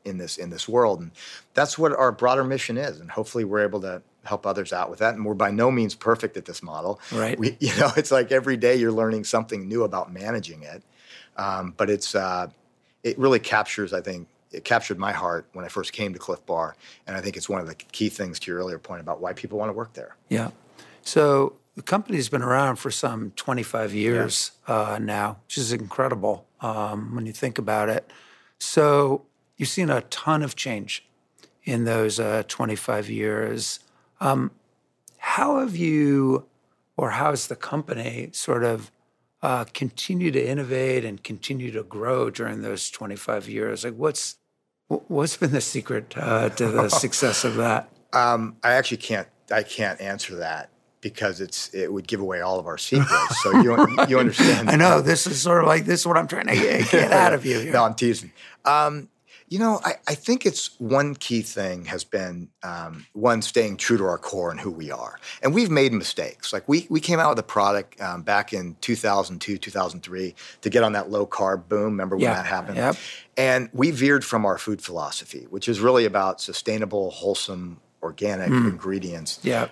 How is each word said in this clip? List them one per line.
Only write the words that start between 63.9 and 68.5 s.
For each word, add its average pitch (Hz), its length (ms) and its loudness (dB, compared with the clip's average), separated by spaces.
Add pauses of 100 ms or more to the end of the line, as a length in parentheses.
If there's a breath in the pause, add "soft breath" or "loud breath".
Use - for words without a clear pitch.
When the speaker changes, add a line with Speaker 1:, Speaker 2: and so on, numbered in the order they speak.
Speaker 1:
to 98 80 2
our 87 120 0
core 87 340 -4
and 78 80 -10
who 98 120 -6
we 80 200 -10
are. 60 280 -10 (240 loud breath)
And 135 100 4
we've 220 160 4
made 139 240 6
mistakes. - 580 -4
Like, 98 160 -6
we, 160 220 4
we 156 100 2
came 165 200 2
out 160 100 4
with 117 100 2
a 107 40 -4
product, 101 580 2
um, 90 220 -6
back 104 280 0